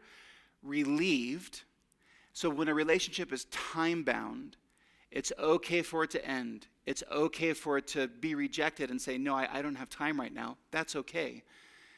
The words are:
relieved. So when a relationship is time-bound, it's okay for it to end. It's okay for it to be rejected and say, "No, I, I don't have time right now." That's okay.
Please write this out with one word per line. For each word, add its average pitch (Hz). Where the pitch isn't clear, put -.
relieved. 143
So -
when 151
a 151
relationship 160
is 131
time-bound, 135
it's -
okay 165
for 160
it 156
to -
end. 120
It's 139
okay 156
for 147
it 139
to 135
be 120
rejected 143
and 127
say, 127
"No, 139
I, 135
I 143
don't 147
have 131
time 151
right 117
now." 117
That's 160
okay. 131